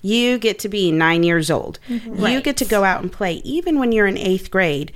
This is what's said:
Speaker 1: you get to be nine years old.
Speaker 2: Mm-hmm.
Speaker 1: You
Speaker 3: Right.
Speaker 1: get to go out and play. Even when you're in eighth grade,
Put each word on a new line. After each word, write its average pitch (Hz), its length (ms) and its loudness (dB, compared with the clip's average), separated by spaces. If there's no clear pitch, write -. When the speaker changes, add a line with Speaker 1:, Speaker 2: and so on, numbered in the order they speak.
Speaker 1:
you 240 360 2
get 214 220 0
to 208 80 -6
be 196 240 0
nine 165 300 4
years 170 280 2
old. - 280 -2
Speaker 2:
Mm-hmm. 233 280 -6
Speaker 1:
You 190 80 -2
Speaker 3:
Right. 262 80 -4
Speaker 1:
get 240 140 -2
to 254 60 0
go 202 200 2
out 185 180 0
and 180 80 -6
play. 180 340 -4
Even 311 340 -2
when 247 140 2
you're 214 140 4
in 190 120 0
eighth 185 320 -2
grade, 160 460 0